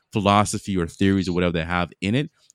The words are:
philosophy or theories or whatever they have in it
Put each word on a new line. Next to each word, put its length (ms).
philosophy 680
or 100
theories 420
or 40
whatever 200
they 120
have 260
in 140
it 160